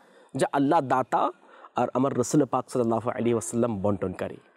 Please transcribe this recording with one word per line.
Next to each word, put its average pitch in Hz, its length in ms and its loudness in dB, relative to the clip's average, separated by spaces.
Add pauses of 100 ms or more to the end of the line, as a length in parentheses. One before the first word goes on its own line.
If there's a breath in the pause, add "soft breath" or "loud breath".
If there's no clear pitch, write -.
(340 soft breath)
যে 135 180 0
আল্লাহ 143 280 2
দাতা 131 500 0 (460 loud breath)
আর 120 180 2
আমার 127 240 0
রাসূল 139 260 2
পাক 127 260 -4
সাল্লাল্লাহু 113 400 0
আলাইহি 113 240 0
ওয়াসাল্লাম 117 480 -2
বন্টনকারী। 95 540 -2 (200)